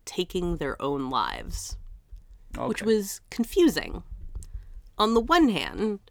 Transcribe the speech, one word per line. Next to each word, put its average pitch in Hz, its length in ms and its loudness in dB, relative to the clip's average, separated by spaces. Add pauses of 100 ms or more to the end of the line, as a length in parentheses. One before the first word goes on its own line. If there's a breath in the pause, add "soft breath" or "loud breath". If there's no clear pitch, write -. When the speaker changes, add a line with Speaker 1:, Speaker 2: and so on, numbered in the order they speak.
Speaker 1:
taking 175 540 -2
their 143 220 -4
own 135 300 -2
lives, - 640 -4 (800)
which - 260 -4
Speaker 2:
Okay. 208 120 0
Speaker 1:
was 202 260 -2 (100)
confusing. - 720 2 (920 soft breath)
On 220 160 4
the 233 60 8
one 311 280 6
hand, 202 500 0 (120)